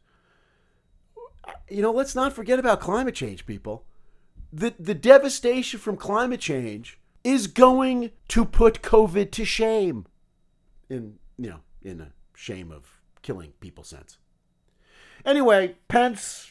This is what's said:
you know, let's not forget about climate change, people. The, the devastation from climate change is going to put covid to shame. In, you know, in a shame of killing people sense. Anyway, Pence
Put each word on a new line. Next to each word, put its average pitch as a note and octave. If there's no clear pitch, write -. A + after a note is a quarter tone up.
you G3+
know, A3
let's C4
not C4
forget A#3+
about B3+
climate A3+
change, G#2
people. G#2+
The, G#3
the F3
devastation B3+
from G3+
climate A#3
change A#2
is B3
going B3+
to A#3
put A3
covid G3+
to A3
shame. G3+
In, A2+
you B2
know, E2
in F#2
a D2+
shame F#2
of -
killing F2
people -
sense. -
Anyway, A3+
Pence A#3+